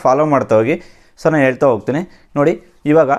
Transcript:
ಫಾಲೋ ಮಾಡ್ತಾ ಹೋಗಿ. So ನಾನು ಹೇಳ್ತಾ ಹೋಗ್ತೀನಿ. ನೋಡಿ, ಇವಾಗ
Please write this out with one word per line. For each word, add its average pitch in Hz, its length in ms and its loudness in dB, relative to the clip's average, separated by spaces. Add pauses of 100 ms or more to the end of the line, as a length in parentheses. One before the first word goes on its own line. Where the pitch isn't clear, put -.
ಫಾಲೋ 143 300 0
ಮಾಡ್ತಾ 127 260 0
ಹೋಗಿ. 127 160 -2 (460)
So 160 100 0
ನಾನು 147 140 0
ಹೇಳ್ತಾ 131 260 0
ಹೋಗ್ತೀನಿ. 127 300 -4 (380)
ನೋಡಿ, 156 140 0 (380)
ಇವಾಗ 151 260 4